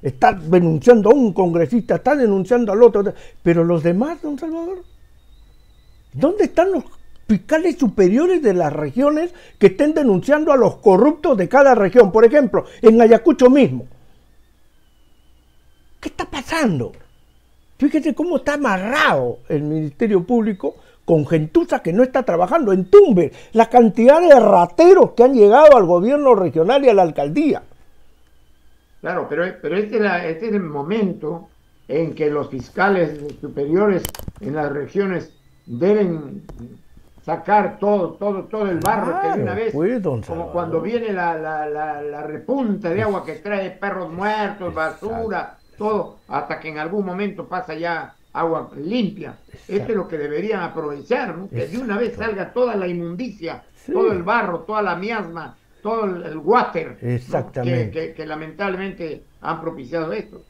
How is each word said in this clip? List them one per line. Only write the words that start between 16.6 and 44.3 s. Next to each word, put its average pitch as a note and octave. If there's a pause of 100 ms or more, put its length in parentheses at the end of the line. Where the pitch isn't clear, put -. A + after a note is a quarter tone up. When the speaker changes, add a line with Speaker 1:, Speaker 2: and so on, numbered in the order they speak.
Speaker 1:
Fíjese D4
cómo F4
está D4
amarrado G#3+ (100)
el D3+
Ministerio D#3+
Público A3+ (280)
con D#3
gentuza A#3+
que E3
no G#3+
está C4
trabajando. G3
En F#3
Tumbes, A#3 (200)
la A3+
cantidad B3
de D#4
rateros G#3+
que A#3
han C4+
llegado B3+
al G#3
gobierno A#3+
regional F#3+
y C4
a G#3+
la F#3
alcaldía. E3 (1400)
Speaker 2:
Claro, E3+
pero, D3+ (160)
pero D#3+
este G#3
es G#3+
la, F3+
este D#3+
es G#3+
el G3+
momento D#3+ (380)
en D3
que D3+
los D3
fiscales D#3+ (200)
superiores D#3+ (360)
en C3
las D3
regiones E3+ (340)
deben D#3+ (840)
sacar F3+
todo, F#3+
todo, G3
todo G#3+
el F3
barro A#3
que G4+
de G4
una -
Speaker 1:
Claro, G3
Speaker 2:
vez, A3+
Speaker 1:
pues, G3
don C3
Speaker 2:
como -
Speaker 1:
Salvador. E3+
Speaker 2:
cuando E3
viene A3
la, F3
la, D#3
la, D3+
la D3
repunta F#3
de G3
agua G3
que D#3
trae G3
perros F#3
muertos, G3